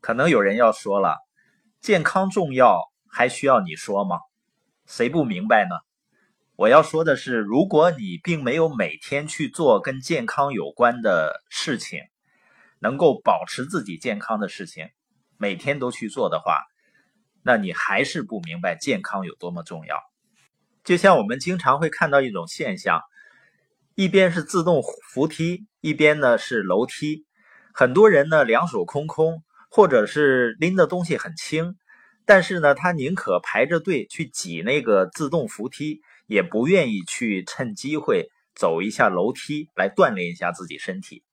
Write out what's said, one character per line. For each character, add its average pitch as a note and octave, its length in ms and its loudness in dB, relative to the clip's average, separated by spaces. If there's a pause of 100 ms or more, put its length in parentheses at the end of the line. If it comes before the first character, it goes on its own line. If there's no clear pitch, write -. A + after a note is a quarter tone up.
可 A2+ 140 -4
能 C#3 140 2
有 B2+ 120 4
人 G2 160 2
要 A#2 160 6
说 G2+ 260 -2
了： E2+ 200 0 (600)
“健 F#3 220 0
康 F#3+ 260 0
重 F3+ 240 -2
要， A#2 280 6 (280)
还 B2 200 0
需 B2+ 180 -4
要 B2+ 140 6
你 D#2+ 160 -10
说 G2+ 280 -4
吗？ F#2 140 -4 (680)
谁 - 240 -4
不 D#3 160 0
明 G2+ 220 -4
白 G#2+ 220 4
呢？” F2 80 -6 (800)
我 G#2+ 120 4
要 D3 140 8
说 D#3+ 220 -2
的 D3+ 100 2
是， B2 220 -6
如 A2+ 320 0
果 E3+ 240 4
你 G2 280 -10
并 E3 220 -4
没 B2 140 -2
有 E3 120 2
每 G2 280 -4
天 D3 320 -6
去 D3 200 -6
做 A#2 320 4
跟 C3+ 200 -8
健 B2+ 260 -4
康 C#3 260 -2
有 D#2 200 -6
关 A#2+ 300 0
的 E2+ 460 0
事 C3 300 -6
情， D#2+ 220 -12 (800)
能 B2+ 160 -2
够 D3 240 4
保 F2+ 260 2
持 - 180 -10
自 D#3 200 -6
己 F2+ 120 -12
健 G#2 220 -6
康 G#2+ 220 -6
的 G2 80 -6
事 F#2+ 180 -12
情， D#2+ 220 -18 (480)
每 G2+ 180 -4
天 C3+ 240 -6
都 B2 140 -4
去 A2+ 160 -10
做 G#2+ 200 -2
的 E2 120 -2
话， D#2 220 -2 (840)
那 B2 120 4
你 F#2+ 160 -4
还 G2 300 -2
是 C#3+ 220 -6
不 G#2 160 -10
明 E2+ 200 -12
白 F2 140 -4
健 G#2 280 -4
康 G2 220 -8
有 E2+ 120 -14
多 F2 160 -10
么 F2 100 -10
重 D#2+ 240 -16
要。 D2 140 -8 (840)
就 F3+ 140 2
像 F3+ 200 8
我 A#2+ 60 2
们 A#2 160 -4
经 F3 220 -4
常 C3+ 180 2
会 D#3+ 100 -2
看 D3+ 220 -2
到 C#3 100 6
一 B2+ 120 -2
种 E2+ 160 -8
现 A2+ 280 -6
象， E2 240 0 (960)
一 F#3+ 140 0
边 F#3 240 4
是 E3+ 100 -4
自 E3 220 -2
动 E3 160 2 (320)
扶 C#3 140 0
梯， E3+ 400 -6 (140)
一 D#3 120 -4
边 D3+ 280 4
呢 A#2+ 180 4
是 A2+ 240 -4
楼 F#2+ 240 0
梯。 D3+ 400 -8 (480)
很 B2+ 180 4
多 G#3 160 8
人 D#3+ 220 4
呢 D3+ 140 4
两 B2 220 2
手 G2+ 200 -4
空 D3 200 -6
空， D#3+ 360 -2 (280)
或 G3+ 180 8
者 A2 180 4
是 B2+ 520 2
拎 F3 160 0
的 F3+ 120 6
东 F3+ 180 -4
西 D#3+ 140 -4
很 - 180 -10
轻， E3+ 400 -6 (480)
但 F#3+ 180 8
是 F3+ 180 -6
呢 C#3+ 140 4
他 F3 180 -2
宁 C#3+ 220 -4
可 F2+ 260 -2
排 A2+ 260 0
着 E3 120 0
队 D#3 280 -4
去 - 200 -10
挤 E2 360 -10
那 C3 180 -2
个 G#2 240 2
自 C#3 240 -6
动 C#3 200 -2
扶 - 200 -10
梯， D3+ 320 -10 (260)
也 G#2 160 0
不 G#2+ 240 -2
愿 D#3+ 280 2
意 F#2+ 120 -4
去 G2+ 380 -4
趁 A#2 300 -10
机 D3 240 -6
会 G#2 320 -2 (240)
走 E2 260 0
一 G2+ 80 -4
下 G#2+ 220 2
楼 F#2+ 240 -2
梯 - 400 -10
来 F#2+ 160 -2
锻 D#3+ 240 2
炼 F2+ 160 -6
一 F2 40 -12
下 F2 160 -4
自 F2 160 -12
己 D#2+ 120 -16
身 F#2+ 240 -10
体。 - 200 -20 (100)